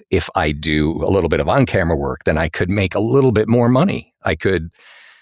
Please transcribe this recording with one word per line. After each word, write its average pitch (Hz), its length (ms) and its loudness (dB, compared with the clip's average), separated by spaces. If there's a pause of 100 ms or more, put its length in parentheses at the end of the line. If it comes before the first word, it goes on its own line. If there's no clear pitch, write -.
if 85 260 -2
I 80 160 0
do 76 500 -2
a - 80 -2
little 92 200 2
bit 78 100 0
of 71 80 -2
on-camera 92 480 0
work, 69 300 -6
then 82 120 0
I 82 120 -2
could - 200 -4
make 98 240 0
a 101 60 -2
little 127 320 2
bit 107 160 2
more 120 220 4
money. 131 440 0 (100)
I 92 120 0
could 82 340 -2 (520)